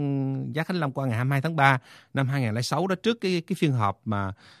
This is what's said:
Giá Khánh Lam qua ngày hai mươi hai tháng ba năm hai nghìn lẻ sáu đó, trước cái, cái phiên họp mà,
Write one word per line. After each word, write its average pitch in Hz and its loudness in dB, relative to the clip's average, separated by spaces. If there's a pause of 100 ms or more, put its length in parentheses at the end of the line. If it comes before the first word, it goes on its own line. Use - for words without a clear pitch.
(540)
Giá 156 -2
Khánh 180 -4
Lam 147 -2
qua 135 -4
ngày 120 0
hai 120 0
mươi 139 0
hai 139 2
tháng 165 -4
ba 135 6 (340)
năm 135 2
hai 139 0
nghìn 110 0
lẻ 117 -2
sáu 147 -2
đó, 190 0
trước 233 0
cái, 180 0
cái 190 -2
phiên 156 2
họp 107 0
mà, 101 -2 (300)